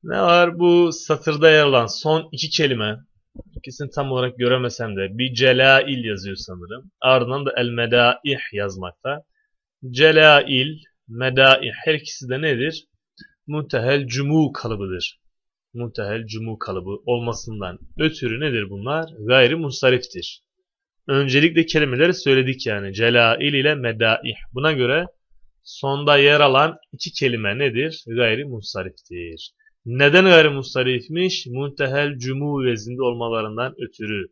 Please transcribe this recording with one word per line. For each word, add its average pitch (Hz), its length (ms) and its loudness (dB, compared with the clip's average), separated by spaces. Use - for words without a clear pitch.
Ne 165 180 -6
var? 175 380 4
Bu 175 340 4
satırda 156 580 2
yer 156 140 6
alan 127 220 4
son 160 460 -2
iki 151 180 -8
kelime. 127 480 -2
İkisini 135 340 -12
tam 139 220 -4
olarak 123 260 -4
göremesem 123 580 -2
de 98 220 -6
bir 127 160 -4
celail 131 720 4
yazıyor 98 320 -8
sanırım. 92 540 -16
Ardından 131 460 2
da 135 100 -4
el 123 120 -2
medaih 120 720 0
yazmakta. 101 720 -8
Celail, 151 880 4
medaih 131 640 4
her 160 100 2
ikisi 147 340 -10
de 127 140 -4
nedir? 151 460 -4
Muntehel 139 600 -2
cumu 139 460 0
kalıbıdır. 98 680 -8
Muntehel 113 520 -8
cumu 110 320 -10
kalıbı 95 320 -8
olmasından 110 720 -6
ötürü 135 420 -4
nedir 117 300 -4
bunlar? 139 480 -6
Gayri 123 380 4
munsariftir. - 840 -2
Öncelikle 143 580 2
kelimeleri 151 480 0
söyledik 131 520 0
yani. 98 280 -6
Celail 117 600 2
ile 143 200 0
medaih. 117 600 -2
Buna 147 200 -2
göre 139 340 0
sonda 143 540 0
yer 143 240 6
alan 143 380 4
iki 151 200 -12
kelime 113 460 -2
nedir? 139 480 -4
Gayri 117 380 -2
munsariftir. 92 1120 -12
Neden 143 380 4
gayrimustarifmiş? 151 1200 2
Muntehel 139 720 -4
cümû 135 480 -4
vezinde 120 360 -4
olmalarından 117 760 -4
ötürü. 107 540 -8